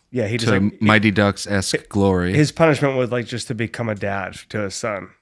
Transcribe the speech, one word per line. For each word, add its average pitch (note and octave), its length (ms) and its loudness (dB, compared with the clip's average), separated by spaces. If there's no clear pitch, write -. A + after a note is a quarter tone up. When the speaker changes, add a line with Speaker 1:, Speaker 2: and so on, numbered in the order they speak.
Speaker 1:
Yeah, A#2+ 160 -2
he A#2 120 -2
just, A2+ 140 0
Speaker 2:
to G2+ 80 4
Speaker 1:
like, G#2 220 0
Speaker 2:
Mighty G#2+ 280 6
Ducks-esque G2+ 680 0
Speaker 1:
hi-, - 120 -12
Speaker 2:
glory. F#2+ 460 2
Speaker 1:
his D3 180 2
punishment C#3 440 2
was, B2 140 0
like, A#2+ 160 -4
just A#2 220 -8
to B2+ 60 -6
become A2+ 340 -4
a G#2+ 60 -2
dad G2 400 -6
to G#2+ 100 -4
his G2 140 -6
son. G2 340 -8